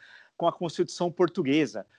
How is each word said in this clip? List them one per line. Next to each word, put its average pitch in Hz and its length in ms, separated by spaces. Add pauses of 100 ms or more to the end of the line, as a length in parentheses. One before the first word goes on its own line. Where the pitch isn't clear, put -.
(340)
com - 120
a 170 60
Constituição 175 600
portuguesa, 143 720 (140)